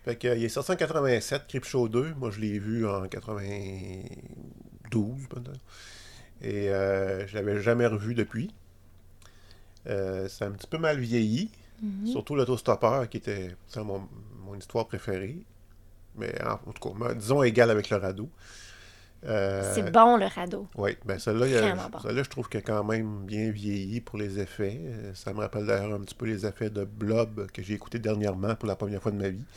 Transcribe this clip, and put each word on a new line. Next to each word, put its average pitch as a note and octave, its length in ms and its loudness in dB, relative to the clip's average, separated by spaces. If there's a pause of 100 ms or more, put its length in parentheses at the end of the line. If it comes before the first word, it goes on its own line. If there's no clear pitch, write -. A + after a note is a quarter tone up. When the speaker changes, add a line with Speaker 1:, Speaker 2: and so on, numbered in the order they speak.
Speaker 1:
Fait A#2+ 120 -4
que, B2+ 120 -2
euh, B2 80 4
il A#2 80 0
est A2+ 60 0
sorti C#3 240 -2
en - 20 4
quatre-vingt-sept, C#3+ 720 2
Creepshow B2 400 0
deux. B2+ 280 2
Moi, B2+ 140 -4
je G2+ 100 -6
l'ai G#2+ 200 0
vu A2 280 0
en G2 200 0
quatre-vingt-douze, G2+ 2250 -6
peut-être. B2+ 300 -10 (840)
Et, G2+ 280 0
euh, G2 560 2
je G2 100 -12
l'avais G#2 260 2
jamais A#2 260 6
revu A2 280 0
depuis. A#2 360 0 (1400)
Euh, F#2+ 400 -2
c'est - 160 -6
un G2+ 80 -2
petit G2+ 160 -12
peu D#3+ 100 -4
mal D#3 220 2
vieilli. A#2+ 500 2 (320)
Speaker 2:
Mhm. G#3 260 -4
Speaker 1:
Surtout A#3+ 280 -2
l'autostoppeur, B2 720 4
qui - 100 -12
était, F#2+ 380 -6 (120)
c'est - 140 -8
mon, G2 240 -4 (400)
mon G2+ 100 -12
histoire A2+ 320 -2
préférée. A#2 580 -6 (720)
Mais - 260 -6
en, A2 160 -2 (100)
en G#2 40 -12
tout - 160 -8
cas, F#2+ 80 -10
ma-, A#2 160 -2
disons A#2+ 300 4
égal A#2 260 8
avec G#2 200 4
le G#2+ 60 2
radeau. G2 340 -2 (920)
Euh, G2 500 0
Speaker 2:
C'est G3 160 0
bon, A3+ 280 10
le G3 80 4
radeau. F#3+ 500 -4
Speaker 1:
Oui, G2+ 300 2
ben F#2+ 120 0
celle-là, A2 300 4
il C3+ 60 4
y A#2+ 40 8
a, A2+ 40 8
Speaker 2:
Vraiment F#2 280 2
bon. - 100 -10
Speaker 1:
celle-là, A#2 240 -2
je B2+ 60 -6
trouve B2 200 -6
qu'il A2 100 -2
a G2+ 40 -6
quand G#2+ 200 0
même G#2+ 420 0
bien G#2+ 260 0
vieilli G2+ 500 -2
pour - 160 -10
les G2+ 220 -4
effets. G2+ 440 -4
Euh, A2 300 -8
ça F#2+ 200 -8
me G#2+ 60 -4
rappelle G#2 260 -2
d'ailleurs G#2 280 2
un G2+ 80 -4
petit G2 140 -12
peu A#2+ 100 -6
les G#2+ 200 -2
effets G#2+ 240 -4
de G#2 140 -4
Blob G#2+ 680 0
que - 100 -10
j'ai G2+ 120 -4
écouté - 260 -6
dernièrement G#2 560 0
pour A2+ 120 -4
la G2 80 0
première G2+ 260 -4
fois G#2+ 120 0
de G#2 40 -2
ma G2 120 0
vie. G2 160 -6 (120)